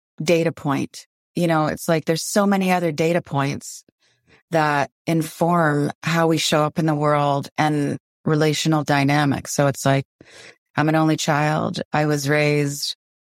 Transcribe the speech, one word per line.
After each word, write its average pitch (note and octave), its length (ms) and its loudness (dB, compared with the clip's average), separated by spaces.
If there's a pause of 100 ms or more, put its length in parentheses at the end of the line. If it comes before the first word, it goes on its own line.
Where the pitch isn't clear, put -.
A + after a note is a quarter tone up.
(220)
data E3 300 2
point. C#3 540 -4 (300)
You E3+ 100 0
know, D#3 200 2
it's - 200 -6
like, D#3+ 200 0
there's E3 160 -2
so G3+ 240 0
many F#3+ 260 0
other F3 200 0
data E3 300 0
points - 640 -6 (640)
that D3+ 400 0 (160)
inform D#3+ 840 0 (100)
how E3 260 0
we D#3+ 100 2
show D3+ 260 2
up D3+ 140 -4
in D#3+ 80 0
the D#3 80 2
world D3 540 0 (100)
and D3 400 0 (260)
relational D#3 600 2
dynamics. C#3+ 680 0
So C#3+ 140 2
it's - 180 -2
like, C3+ 220 2 (680)
I'm D3 120 2
an D#3 60 0
only D#3 220 2
child. D#3 640 -2 (120)
I D3+ 140 0
was D3 220 -2
raised, D3 680 0 (380)